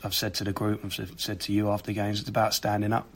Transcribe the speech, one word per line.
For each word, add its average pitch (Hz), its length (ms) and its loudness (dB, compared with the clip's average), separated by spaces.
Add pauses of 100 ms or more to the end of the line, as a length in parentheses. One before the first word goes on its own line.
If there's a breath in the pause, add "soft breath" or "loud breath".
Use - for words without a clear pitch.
I've 98 100 -4
said 107 200 0
to 104 100 -2
the 98 80 0
group, 107 320 0
I've 98 80 -6
said, - 260 -8
said 101 220 -4
to - 120 -2
you 104 180 4
after 104 220 -2
games, 104 280 0
it's - 80 -6
about 107 240 4
standing 104 400 2
up - 240 0